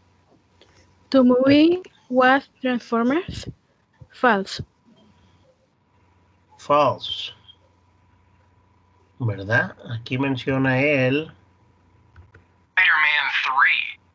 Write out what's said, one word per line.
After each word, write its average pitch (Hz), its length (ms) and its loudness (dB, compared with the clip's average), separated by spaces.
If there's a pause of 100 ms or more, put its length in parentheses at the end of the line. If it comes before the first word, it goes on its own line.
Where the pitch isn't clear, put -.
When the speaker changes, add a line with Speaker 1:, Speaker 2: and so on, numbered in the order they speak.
(1080)
Speaker 1:
The 262 140 4
movie 285 580 4 (280)
was 254 380 2 (140)
Transformers. 247 840 -4 (640)
False. 208 500 -2 (2000)
Speaker 2:
False. - 760 -2 (1900)
¿Verdad? 110 560 -4 (140)
Aquí 117 280 -8
menciona 135 640 -2
él. 143 500 0 (1400)
Speaker 3:
Spider-Man 151 560 0 (140)
three. 135 540 -2 (160)